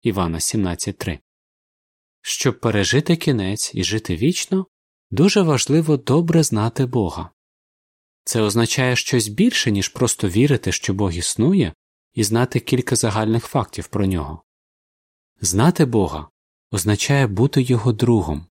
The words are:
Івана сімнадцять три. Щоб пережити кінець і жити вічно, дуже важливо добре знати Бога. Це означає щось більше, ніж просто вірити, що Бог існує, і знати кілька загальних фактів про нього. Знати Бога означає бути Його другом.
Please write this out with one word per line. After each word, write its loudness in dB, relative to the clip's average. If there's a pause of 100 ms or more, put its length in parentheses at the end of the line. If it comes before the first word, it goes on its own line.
Івана -2
сімнадцять -4
три. -8 (1000)
Щоб -4
пережити 0
кінець -4
і -2
жити -4
вічно, -2 (440)
дуже 2
важливо 2
добре 2
знати 0
Бога. -4 (920)
Це -2
означає 2
щось 0
більше, 2
ніж 0
просто -2
вірити, 2
що -4
Бог 0
існує, 0 (400)
і -2
знати 0
кілька -2
загальних 0
фактів -4
про -2
нього. -4 (960)
Знати 2
Бога -2 (420)
означає 0
бути 2
Його 2
другом. 0